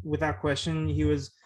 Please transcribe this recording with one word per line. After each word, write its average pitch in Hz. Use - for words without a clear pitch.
without 151
question, 156
he 151
was 147